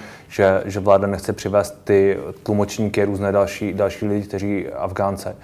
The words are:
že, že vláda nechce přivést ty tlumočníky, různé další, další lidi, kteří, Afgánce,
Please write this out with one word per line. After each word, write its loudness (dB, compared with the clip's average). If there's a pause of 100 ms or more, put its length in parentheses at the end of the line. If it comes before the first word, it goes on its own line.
(300)
že, 4
že -6
vláda 4
nechce -4
přivést -2
ty 4 (260)
tlumočníky, 0
různé -2
další, 0
další -2
lidi, -2
kteří, -4
Afgánce, -4